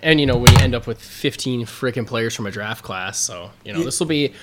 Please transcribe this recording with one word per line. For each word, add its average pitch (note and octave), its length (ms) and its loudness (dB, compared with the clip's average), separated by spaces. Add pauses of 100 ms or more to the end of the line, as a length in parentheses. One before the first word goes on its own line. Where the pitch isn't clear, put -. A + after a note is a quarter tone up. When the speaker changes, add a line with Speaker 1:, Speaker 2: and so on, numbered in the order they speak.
Speaker 1:
And, D#3+ 180 4
you C#3+ 60 0
know, B2+ 100 2
when A#2+ 160 10
you - 60 10
end B2+ 160 4
up A#2 120 -6
with A#2 140 -8
fifteen B2+ 640 -6
frickin' A#2+ 420 -6
players A2+ 300 -4
from A2 80 -6
a G2 60 -6
draft G#2+ 340 -10
class, F#2+ 340 -8
so, F2 320 -8 (140)
you G#2+ 80 -14
know, E3 60 -8
Speaker 2:
Yeah. E3 80 -2
Speaker 1:
this - 120 -6
will E3 100 -4
be, D3 340 -2